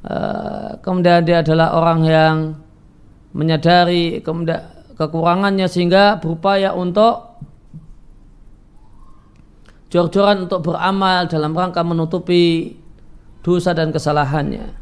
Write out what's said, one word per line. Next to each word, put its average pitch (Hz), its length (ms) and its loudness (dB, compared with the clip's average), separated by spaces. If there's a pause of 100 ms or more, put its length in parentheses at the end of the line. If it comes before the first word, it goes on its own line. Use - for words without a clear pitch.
Eh, - 800 -8
kemudian 175 400 2
dia 170 160 2
adalah 160 400 2
orang 165 240 2
yang 160 320 4 (960)
menyadari 170 880 2
kemuda-, 165 480 -6 (320)
kekurangannya 175 720 0
sehingga 190 480 2
berupaya 190 560 -2
untuk 180 640 0 (2500)
jor-joran 190 600 2
untuk 175 160 -4
beramal 185 680 0
dalam 156 240 -2
rangka 175 320 -2
menutupi 170 880 0 (640)
dosa 175 320 0
dan 160 240 -2
kesalahannya. 147 880 -2